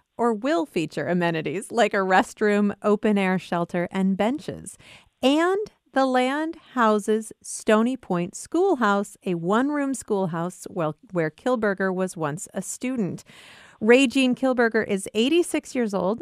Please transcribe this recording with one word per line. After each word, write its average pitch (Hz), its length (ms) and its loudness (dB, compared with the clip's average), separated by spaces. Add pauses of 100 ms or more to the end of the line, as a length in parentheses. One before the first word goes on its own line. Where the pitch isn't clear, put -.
(180)
or 233 160 2
will 285 320 0
feature 156 420 -4
amenities 170 640 -2
like 214 220 2
a 214 40 0
restroom, 202 840 2
open-air 202 560 2
shelter, 170 520 -4
and 190 260 0
benches. 202 600 -4 (460)
And 330 340 2 (360)
the 269 120 2
land 262 520 0 (160)
houses 220 580 2 (100)
Stony 226 540 0
Point 180 400 -4
Schoolhouse, 233 800 0 (100)
a 185 100 -2
one-room 269 580 0
schoolhouse 180 760 -4
well, 156 280 -4 (160)
where 160 180 -2
Kilberger 202 640 -2
was 185 220 -4
once 156 360 -6
a 190 80 -6
student. 247 600 -6 (560)
Ray 247 280 6
Jean 254 260 2
Kilberger 240 540 2
is 196 260 -2
eighty-six 302 640 0
years 226 180 -2
old 185 280 -2